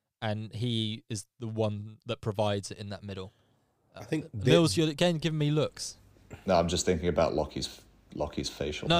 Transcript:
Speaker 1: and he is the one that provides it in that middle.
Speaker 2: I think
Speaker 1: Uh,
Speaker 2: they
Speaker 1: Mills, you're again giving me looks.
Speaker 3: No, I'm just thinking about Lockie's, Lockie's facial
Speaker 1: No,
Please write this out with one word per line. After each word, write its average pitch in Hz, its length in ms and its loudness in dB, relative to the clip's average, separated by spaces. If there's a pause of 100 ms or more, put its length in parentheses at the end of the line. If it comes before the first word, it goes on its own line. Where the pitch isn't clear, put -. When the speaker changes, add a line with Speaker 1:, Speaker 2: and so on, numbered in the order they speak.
(200)
Speaker 1:
and 107 320 -4
he 113 560 -2
is 107 180 -8 (140)
the 117 80 -8
one 107 480 -2 (100)
that 117 140 -6
provides 104 500 0
it - 80 -14
in 101 120 -10
that 95 120 -10
middle. 95 300 -10 (640)
Speaker 2:
I 120 80 -14
think 156 220 -4
Speaker 1:
Uh, - 80 -16
Speaker 2:
they 131 180 4
Speaker 1:
Mills, 160 240 8
you're 160 120 4
again 165 300 2
giving 156 200 -2
me 147 120 2
looks. - 460 -2 (500)
Speaker 3:
No, 95 80 4
I'm 85 140 6
just 82 180 0
thinking 87 220 2
about 78 260 2
Lockie's, - 460 -4 (340)
Lockie's 73 340 -4
facial - 380 -6
Speaker 1:
No, 165 140 4